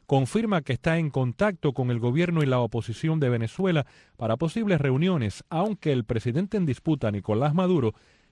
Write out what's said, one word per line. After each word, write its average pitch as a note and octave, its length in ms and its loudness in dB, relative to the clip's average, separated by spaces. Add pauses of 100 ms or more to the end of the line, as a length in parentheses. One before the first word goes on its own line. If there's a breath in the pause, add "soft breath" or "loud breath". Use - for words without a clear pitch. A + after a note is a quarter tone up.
confirma F3 560 2
que C3 120 -2
está E3 240 0
en D#3 120 -2
contacto C#3+ 600 0
con B2 180 -2
el A#2 80 0
gobierno D#3 460 0
y - 20 2
la B2+ 140 2
oposición A#2+ 580 -2
de C3+ 120 2
Venezuela C#3 540 0 (320 loud breath)
para A2+ 200 -2
posibles F3 440 0
reuniones, C#3 680 0
aunque F3 420 -2
el B2 140 2
presidente B2+ 540 -2
en F3+ 80 2
disputa, C#3 440 0
Nicolás G#2+ 440 0
Maduro, F3 380 2 (400 soft breath)